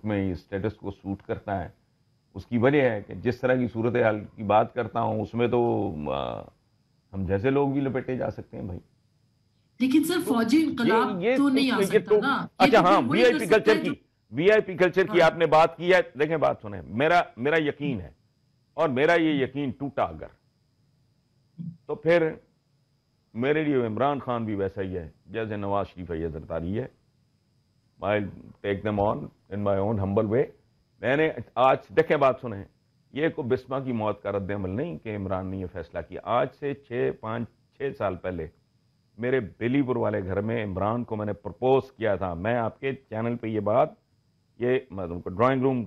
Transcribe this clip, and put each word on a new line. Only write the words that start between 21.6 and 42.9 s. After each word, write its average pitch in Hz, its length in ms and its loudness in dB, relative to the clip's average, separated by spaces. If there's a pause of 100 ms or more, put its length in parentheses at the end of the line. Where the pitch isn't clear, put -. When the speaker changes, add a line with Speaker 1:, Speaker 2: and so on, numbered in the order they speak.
Speaker 1:
तो 151 80 -6
फिर 160 460 2 (960)
मेरे 143 300 0
लिए 131 200 2
इमरान 123 340 0
खान 117 260 -4
भी 107 100 -4
वैसा 98 260 -4
ही 92 120 -6
है, 82 200 -8 (180)
जैसे 107 260 -6
नवाज 98 280 -2
शरीफ 87 260 -12
है, 82 100 -4
ये 82 80 -2
जरदारी 82 440 -6
है। 123 180 -6 (1080)
I'll 101 300 0 (360)
take 101 180 -2
them 104 160 0
on 117 260 0 (280)
in 104 120 -4
my 101 140 2
own 101 260 -2
humble 101 260 0
way। 127 120 2 (580)
मैंने 143 320 2 (240)
आज, 127 200 6 (140)
देखें, 156 280 2
बात 131 220 2
सुने, 101 240 -10 (480)
ये 151 160 0
कोई 147 160 -6
बिस्मा 131 340 -2
की 131 140 -6
मौत 107 300 -2
का 101 60 -6
रद्द 98 220 -2
अमल 101 180 -4
नहीं 151 280 -6
कि 110 160 -10
इमरान 95 340 -4
ने 95 120 -8
ये 92 60 -6
फैसला 87 360 -10
किया। 82 200 -12
आज 123 280 0
से 143 240 -8
छः, 131 380 -4
पाँच, 113 360 -8 (320)
छः 135 120 -6
साल 95 240 -4
पहले 87 340 -8 (680)
मेरे 127 220 0
बेलीपुर 120 580 -2
वाले 107 240 0
घर 95 200 -2
में 113 220 -2
इमरान 101 400 -2
को 113 120 -8
मैंने 104 180 -4
propose 127 500 0 (140)
किया 104 200 0
था। 90 180 -4
मैं 104 200 -2
आपके 120 380 -4